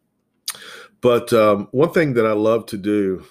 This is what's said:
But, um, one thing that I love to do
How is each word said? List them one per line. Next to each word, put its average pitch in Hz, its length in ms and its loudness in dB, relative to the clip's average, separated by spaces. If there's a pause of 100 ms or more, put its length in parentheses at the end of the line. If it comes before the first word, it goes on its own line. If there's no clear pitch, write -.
(1000)
But, 127 300 0
um, 107 400 2
one 151 220 0
thing 151 220 0
that 113 100 2
I 110 80 0
love 107 320 0
to 110 120 -12
do 95 540 -2